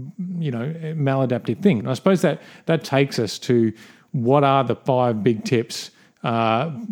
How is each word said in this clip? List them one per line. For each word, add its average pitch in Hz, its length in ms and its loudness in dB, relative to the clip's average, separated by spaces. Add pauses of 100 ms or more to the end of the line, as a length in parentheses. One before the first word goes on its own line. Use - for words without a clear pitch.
(380)
you 156 120 -4
know, 120 220 -4 (240)
maladaptive 135 640 0
thing. 185 180 4
And 127 100 -4
I 131 40 -2
suppose 190 280 2
that, 156 180 0 (260)
that 165 180 0
takes 139 340 0
us 110 220 -4
to 117 320 2 (400)
what 135 320 2
are 135 200 4
the 120 120 -2
five 123 460 0
big 107 220 0
tips, - 460 -4 (340)
uh, 117 460 0 (220)